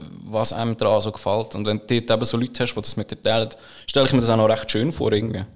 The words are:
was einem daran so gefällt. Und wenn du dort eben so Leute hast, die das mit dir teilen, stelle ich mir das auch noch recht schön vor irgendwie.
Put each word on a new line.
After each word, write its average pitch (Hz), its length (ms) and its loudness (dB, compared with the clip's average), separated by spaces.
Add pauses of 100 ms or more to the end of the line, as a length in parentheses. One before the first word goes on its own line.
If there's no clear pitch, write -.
(240)
was 110 300 -2
einem 113 240 -2
daran 107 240 4
so 107 100 -4
gefällt. 107 420 -2
Und 101 120 -6
wenn 107 200 0
du 120 140 2
dort 117 100 -2
eben 113 140 2
so 120 140 0
Leute 123 240 -4
hast, 120 120 -2
die 110 60 -6
das - 160 -4
mit 107 140 -6
dir - 100 -12
teilen, 113 300 0 (360)
stelle 139 200 4
ich 127 80 0
mir 127 60 6
das 117 100 2
auch 113 80 4
noch 110 100 6
recht 110 220 0
schön 113 220 0
vor 110 200 -2
irgendwie. 104 320 -2 (120)